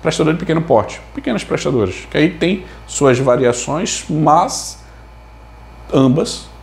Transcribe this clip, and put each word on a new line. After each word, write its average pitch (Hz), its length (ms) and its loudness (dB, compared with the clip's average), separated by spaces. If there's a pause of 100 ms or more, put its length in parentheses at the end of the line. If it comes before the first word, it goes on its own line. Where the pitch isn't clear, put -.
prestadoras 156 360 0
de - 60 -6
pequeno 165 160 0
porte, 113 400 2 (140)
pequenas 233 280 -4
prestadoras, - 680 -2
que - 80 -2
aí 156 120 4
tem 180 340 -2 (220)
suas 131 320 2
variações, 135 920 0
mas 156 720 0 (1080)
ambas 135 560 0 (140)